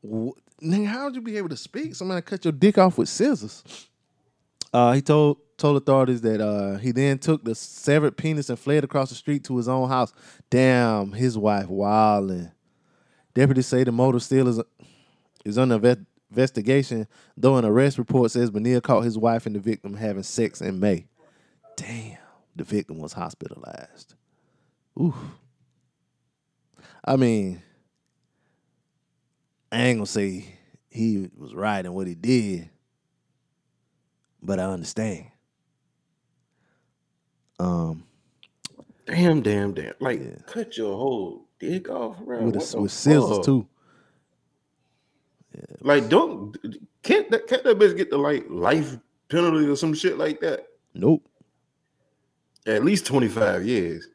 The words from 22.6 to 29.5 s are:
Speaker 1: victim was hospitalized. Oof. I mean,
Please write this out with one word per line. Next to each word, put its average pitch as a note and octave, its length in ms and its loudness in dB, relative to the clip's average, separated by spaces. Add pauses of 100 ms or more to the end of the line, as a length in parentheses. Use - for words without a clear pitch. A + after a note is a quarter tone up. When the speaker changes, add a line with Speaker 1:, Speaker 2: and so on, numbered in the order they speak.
Speaker 1:
victim G2 340 -6
was D2+ 160 -14
hospitalized. - 1000 -16 (840)
Oof. E3+ 140 0 (1900)
I C3+ 120 0
mean, G#2 460 0 (2000)